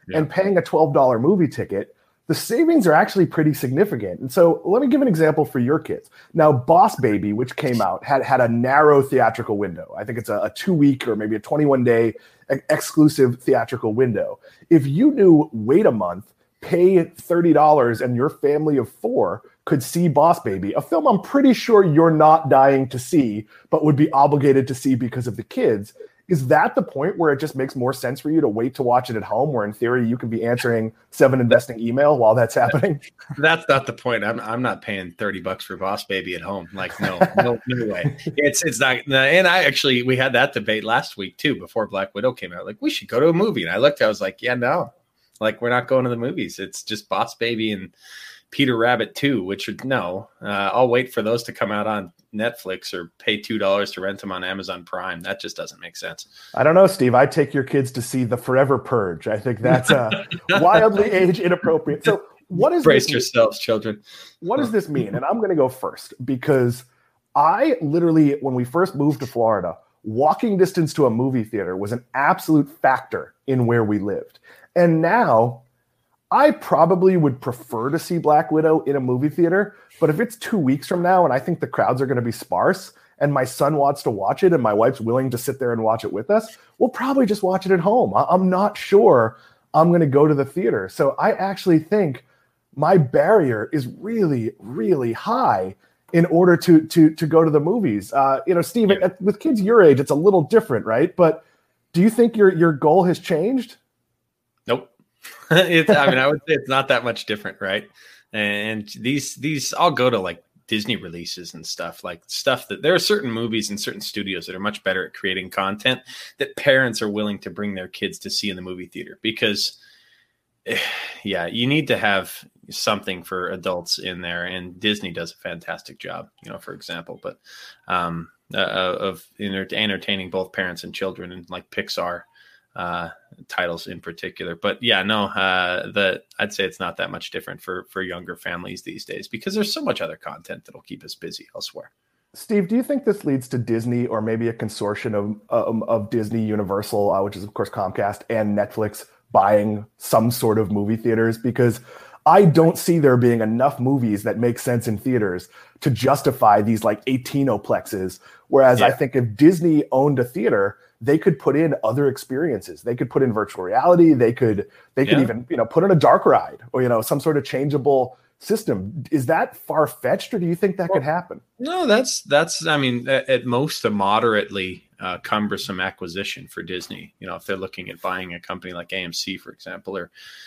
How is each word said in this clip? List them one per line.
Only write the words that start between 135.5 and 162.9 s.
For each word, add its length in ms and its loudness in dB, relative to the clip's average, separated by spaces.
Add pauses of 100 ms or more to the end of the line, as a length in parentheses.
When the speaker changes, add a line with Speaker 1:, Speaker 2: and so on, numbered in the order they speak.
Speaker 1:
the, 320 -2 (160)
I'd 140 -4
say 120 -4
it's 140 -6
not 200 -8
that 120 -6
much 220 -14
different 280 -14
for, 300 -12
for 120 -8
younger 340 -12
families 460 -12
these 220 -16
days 220 -14
because 280 -10
there's 180 -2
so 100 -8
much 180 -4
other 160 -10
content 500 -16
that'll 160 -20
keep 200 -18
us 140 -18
busy 380 -18
elsewhere. 360 -18 (440)
Speaker 2:
Steve, 340 -2
do 80 -2
you 60 0
think 220 -4
this 200 -2
leads 240 -4
to 100 -4
Disney 480 -2
or 140 -4
maybe 280 -2
a 40 -4
consortium 960 -6
of, 200 0
um, 160 -2
of 260 -2
Disney, 320 -4
Universal, 680 -2
uh, 120 0
which 120 -6
is 80 -12
of 120 -14
course 160 -4
Comcast, 580 -4
and 280 -2
Netflix 500 -4 (260)
buying 540 2 (100)
some 340 0
sort 280 0
of 120 -2
movie 260 -2
theaters? 420 0
Because 420 0 (460)
I 180 8
don't 320 4
see 220 0
there 180 4
being 240 2
enough 400 0
movies 440 0
that 140 -4
make 200 0
sense 280 -2
in 120 -4
theaters 500 -2 (320)
to 100 0
justify 680 2
these, 240 0
like, 220 0
eighteen-oplexes. 1120 -4 (300)
Whereas 340 6
I 60 8
Speaker 1:
Yeah. 80 0
Speaker 2:
think 200 -2
if 200 -2
Disney 560 4
owned 260 2
a 60 2
theater, 520 0 (240)
they 180 2
could 200 2
put 180 0
in 180 2 (100)
other 240 0
experiences. 720 -6
They 140 -4